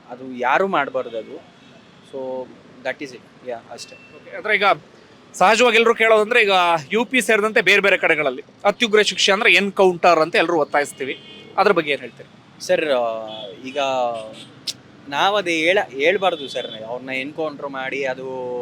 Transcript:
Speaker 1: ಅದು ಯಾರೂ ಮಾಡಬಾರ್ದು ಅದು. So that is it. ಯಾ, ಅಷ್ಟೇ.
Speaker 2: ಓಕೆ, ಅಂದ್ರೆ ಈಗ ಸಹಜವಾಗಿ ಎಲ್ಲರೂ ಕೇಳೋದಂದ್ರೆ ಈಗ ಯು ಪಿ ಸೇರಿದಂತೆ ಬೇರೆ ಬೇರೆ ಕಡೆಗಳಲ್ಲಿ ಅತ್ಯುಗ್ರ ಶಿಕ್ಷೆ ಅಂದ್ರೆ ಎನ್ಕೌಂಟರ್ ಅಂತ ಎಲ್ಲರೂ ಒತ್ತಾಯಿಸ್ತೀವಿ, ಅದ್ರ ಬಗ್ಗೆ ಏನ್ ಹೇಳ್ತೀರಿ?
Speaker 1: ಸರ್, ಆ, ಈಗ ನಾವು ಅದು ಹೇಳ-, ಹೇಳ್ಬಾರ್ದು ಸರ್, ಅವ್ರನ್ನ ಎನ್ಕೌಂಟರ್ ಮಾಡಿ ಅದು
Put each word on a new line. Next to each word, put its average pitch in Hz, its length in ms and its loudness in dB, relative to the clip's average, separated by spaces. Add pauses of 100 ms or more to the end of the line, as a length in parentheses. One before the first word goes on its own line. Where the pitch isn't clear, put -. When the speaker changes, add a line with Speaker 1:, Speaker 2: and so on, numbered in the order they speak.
Speaker 1:
ಅದು 131 280 -14
ಯಾರೂ 139 300 2
ಮಾಡಬಾರ್ದು 131 500 -4
ಅದು. 110 180 -12 (760)
So 131 360 -10 (400)
that 131 200 -8
is 127 80 -18
it. - 340 -20
ಯಾ, 117 80 -8 (140)
ಅಷ್ಟೇ. 120 240 -18
Speaker 2:
ಓಕೆ, - 420 -20
ಅಂದ್ರೆ 208 180 -2
ಈಗ 196 80 0 (720)
ಸಹಜವಾಗಿ 220 420 4
ಎಲ್ಲರೂ 226 180 4
ಕೇಳೋದಂದ್ರೆ 226 480 4
ಈಗ 202 100 2 (420)
ಯು 233 120 2
ಪಿ 254 160 0
ಸೇರಿದಂತೆ 214 400 0
ಬೇರೆ 190 200 4
ಬೇರೆ 190 160 4
ಕಡೆಗಳಲ್ಲಿ 151 460 0 (220)
ಅತ್ಯುಗ್ರ 208 360 2
ಶಿಕ್ಷೆ 196 300 0
ಅಂದ್ರೆ 202 220 4
ಎನ್ಕೌಂಟರ್ 185 680 4
ಅಂತ 160 160 0
ಎಲ್ಲರೂ 170 240 2
ಒತ್ತಾಯಿಸ್ತೀವಿ, 143 640 -4 (340)
ಅದ್ರ 190 140 4
ಬಗ್ಗೆ 160 200 0
ಏನ್ 135 80 -2
ಹೇಳ್ತೀರಿ? - 680 -20
Speaker 1:
ಸರ್, 160 260 0
ಆ, 113 360 -2 (400)
ಈಗ 131 100 -8 (1300)
ನಾವು 170 260 0
ಅದು 185 140 -2
ಹೇಳ-, 170 420 0
ಹೇಳ್ಬಾರ್ದು 165 560 0
ಸರ್, 117 360 -10
ಅವ್ರನ್ನ 127 260 -10
ಎನ್ಕೌಂಟರ್ 143 600 -8
ಮಾಡಿ 135 360 -6
ಅದು 131 200 -6 (360)